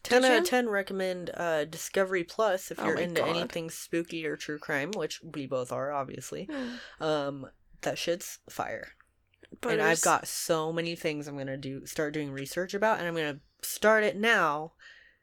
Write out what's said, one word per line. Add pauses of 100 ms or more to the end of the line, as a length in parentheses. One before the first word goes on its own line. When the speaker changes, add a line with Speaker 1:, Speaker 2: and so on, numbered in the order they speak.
Speaker 1:
Did
Speaker 2:
Ten
out
of
Speaker 1:
you?
Speaker 2:
ten
recommend,
uh,
Discovery
Plus
if
Speaker 1:
Oh
Speaker 2:
you're
Speaker 1:
my
Speaker 2:
into
Speaker 1:
God.
Speaker 2:
anything
spooky
or
true
crime,
which
we
both
are,
obviously.
Speaker 1:
Hmm.
Speaker 2:
Um, (320)
that
shit's (100)
fire. (680)
Speaker 1:
But
Speaker 2:
And
Speaker 1:
it
Speaker 2:
I've
Speaker 1:
was
Speaker 2:
got
so
many
things
I'm
gonna
do,
start
doing
research
about,
and
I'm
gonna (200)
start
it
now (500)